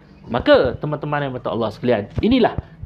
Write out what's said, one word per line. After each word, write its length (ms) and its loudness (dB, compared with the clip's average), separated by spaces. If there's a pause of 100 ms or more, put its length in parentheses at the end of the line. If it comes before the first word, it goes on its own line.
(300)
Maka, 480 4
teman-teman 480 -4
yang 80 -6
mata 160 -6
Allah 240 -2
sekalian, 480 0
inilah 320 2 (320)